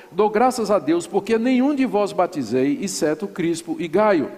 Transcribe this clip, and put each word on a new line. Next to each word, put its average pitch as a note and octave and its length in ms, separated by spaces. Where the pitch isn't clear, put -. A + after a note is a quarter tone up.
Dou G#3 180
graças A3 400
a G3+ 100
Deus, E3 280
porque G3+ 300
nenhum B3+ 360
de C4 120
vós G3+ 260
batizei, C#3+ 680
exceto D#3 460
Crispo E3 520
e E3 80
Gaio, F3+ 400